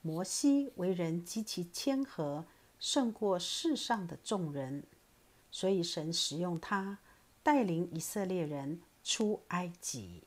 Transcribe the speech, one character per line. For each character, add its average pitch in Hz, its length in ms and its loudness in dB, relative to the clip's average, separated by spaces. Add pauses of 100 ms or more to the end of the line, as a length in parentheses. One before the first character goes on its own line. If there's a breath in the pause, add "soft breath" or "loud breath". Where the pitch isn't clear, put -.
摩 160 200 -2
西 277 540 4
为 185 160 2
人 170 320 0
极 - 180 -4
其 175 300 -4
谦 269 320 0
和， 151 420 -4 (320 loud breath)
胜 240 340 2
过 196 240 2
世 277 380 0
上 196 320 -2
的 151 160 -8
众 175 300 -2
人。” 139 320 -4 (680 soft breath)
所 - 180 -2
以 185 140 4
神 165 300 -2
使 - 240 0
用 175 240 0
他， 196 380 -4 (440 soft breath)
带 285 220 6
领 269 280 0
以 160 60 -4
色 196 260 -2
列 180 220 0
人 147 340 -4 (220)
出 - 460 0
埃 180 320 -2
及。 95 460 -10